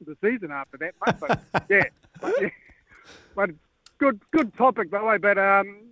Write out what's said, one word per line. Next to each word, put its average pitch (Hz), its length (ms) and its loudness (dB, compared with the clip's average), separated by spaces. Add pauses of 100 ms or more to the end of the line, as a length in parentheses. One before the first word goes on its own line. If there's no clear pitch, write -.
of 147 80 -18
the 151 120 -16
season 202 300 -2
after 139 280 -12
that, 165 160 -8 (120)
mate. 226 100 0 (360)
But, - 180 -4
yeah. 196 140 4 (360)
But, 415 220 -4
yeah. - 60 -4 (880)
But 196 140 -2 (480)
good, 269 220 0 (120)
good 285 240 0
topic, 233 340 2
by 202 80 -4
the 214 60 -4
way. 214 140 2
But, 196 200 2
um, 196 380 2 (160)